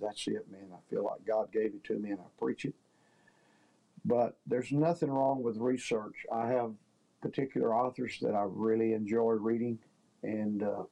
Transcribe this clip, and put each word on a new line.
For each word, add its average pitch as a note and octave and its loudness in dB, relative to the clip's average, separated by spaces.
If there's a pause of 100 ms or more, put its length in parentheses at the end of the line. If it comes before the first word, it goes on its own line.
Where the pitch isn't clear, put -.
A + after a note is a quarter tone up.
that's G#2+ -4
it, G#2+ -4
man. G2 -18
I F2 -18 (100)
feel G#2+ 0
like - -4
God A2 0
gave A2 0
it G2+ -14
to A2 -4
me G#2 -4
and G2 -4
I F2+ -16 (160)
preach - -2
it." C#3+ -4 (1300)
But A#2+ 2 (120)
there's B2 0
nothing D#3 4
wrong C3+ 2
with A2+ -2
research. A#2 0 (180)
I A#2 0
have A#2+ 0 (480)
particular B2+ 0
authors B2 0
that A2 2
I G2+ 2
really A2 2
enjoy A2+ 2
reading A2+ 0 (460)
and, G#2+ -2
uh, G2+ -2